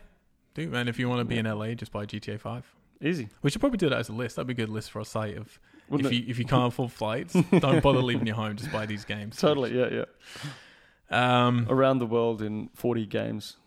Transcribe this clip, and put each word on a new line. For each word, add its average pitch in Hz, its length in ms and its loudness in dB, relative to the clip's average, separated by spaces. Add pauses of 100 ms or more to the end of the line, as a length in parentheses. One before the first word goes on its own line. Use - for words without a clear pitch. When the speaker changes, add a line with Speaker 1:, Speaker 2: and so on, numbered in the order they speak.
(540)
Speaker 1:
Do, 156 200 -6
and 120 140 -2
if 117 100 -4
you 123 120 0
wanna 120 160 0
be 120 80 -2
Speaker 2:
Yeah. 117 60 0
Speaker 1:
in 110 60 0
L 107 160 -2
A, 113 120 -4
just 113 180 -10
buy 104 140 -6
G 107 140 -8
T 107 120 -8
A 107 60 -6
five. 113 260 -10 (380)
Speaker 2:
Easy. 147 260 -2 (140)
Speaker 1:
We 139 80 4
should - 100 -2
probably 269 160 2
do 180 140 2
that 123 80 0
as 117 100 -4
a 107 60 -10
list. 113 220 -6
That'd 143 100 -6
be 127 80 -4
a - 20 -10 (100)
good 107 60 -6
list 110 180 -8
for 110 100 -10
a 107 40 -6
site 107 320 -6
of 110 220 -16 (320)
Speaker 2:
Wouldn't 139 160 0
Speaker 1:
if 127 60 2
Speaker 2:
it? 120 120 0
Speaker 1:
you, - 60 -6
if 117 80 -6
you 117 80 -2
can't 123 260 4
afford 120 200 -4
flights, 113 420 -4
Speaker 2:
<laughs> 180 160 4 (100)
Speaker 1:
don't 147 220 4
bother 135 180 6
leaving 120 260 0
your 110 100 -2
home. 107 200 -4
Just 120 160 -8
buy 110 140 -2
these 104 180 -6
games. 104 320 -8
Speaker 2:
Totally, 135 420 2
yeah, 123 120 2
yeah. 117 140 -2 (1400)
Speaker 1:
Um, 120 220 2
Speaker 2:
Around 135 300 6
the 120 80 0
world 117 340 2
in 107 340 -4
forty 117 320 0
games. 110 500 -4 (100)